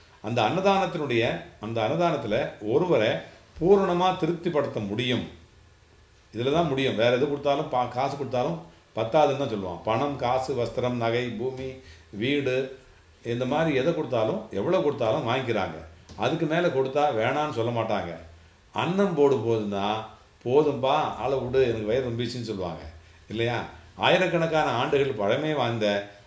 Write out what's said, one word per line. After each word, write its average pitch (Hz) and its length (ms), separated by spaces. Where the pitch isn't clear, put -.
அந்த 117 200
அன்னதானத்தினுடைய, 160 1000
அந்த 113 280
அன்னதானத்துல 151 600
ஒருவரை 123 480
பூரணமா 180 560
திருப்திப்படுத்த 151 640
முடியும். 107 480
இதுல 123 180
தான் 170 140
முடியும். 135 280
வேற 120 200
எது 143 120
கொடுத்தாலும், 143 440
பா-, 123 160
காசு 135 300
கொடுத்தாலும் 135 520
பத்தாதுன்னு 139 420
தான் 135 120
சொல்லுவான். 92 340
பணம், 135 320
காசு, 131 380
வஸ்திரம், 120 400
நகை, 120 340
பூமி, 127 440
வீடு, 131 680
இந்த 120 200
மாதிரி 151 300
எதை 147 200
கொடுத்தாலும், 135 560
எவ்வளவு 151 320
கொடுத்தாலும் 123 440
வாங்கிக்கிறாங்க. 113 480
அதுக்கு 147 280
மேல 165 220
கொடுத்தா 135 480
வேணான்னு 139 380
சொல்ல 117 280
மாட்டாங்க. 95 340
அன்னம் 175 440
போடு 139 200
போதுன்னா, 107 680
"போதும்பா, 131 480
ஆளை 135 440
விடு, 127 260
எனக்கு 113 220
வயிறு 123 240
ரொம்பிச்சுன்னு" 120 320
சொல்லுவாங்க 92 400
இல்லையா? 113 360
ஆயிரக்கணக்கான 160 760
ஆண்டுகள் 135 440
பழமை 123 400
வாய்ந்த 107 540